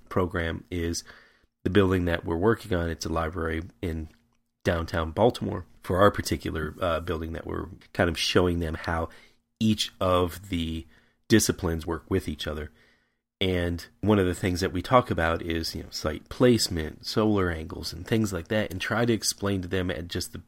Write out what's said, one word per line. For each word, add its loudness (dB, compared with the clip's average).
program -2
is -4
the -2
building 4
that -2
we're -2
working 0
on. 0
It's -6
a -4
library -2
in -6
downtown 0
Baltimore. 2
For 0
our 8
particular, -4
uh, 0
building -4
that -8
we're -6
kind 4
of -2
showing 4
them -2
how -4
each 2
of 0
the -4
disciplines 4
work -6
with 0
each -6
other. -8
And 0
one 4
of 4
the 0
things -2
that 0
we -2
talk 4
about 0
is, -4
you -8
know, -16
site -6
placement, 2
solar 2
angles, -8
and -12
things 2
like -6
that, 0
and -6
try 0
to 4
explain -2
to -8
them 0
at -6
just -6
the -12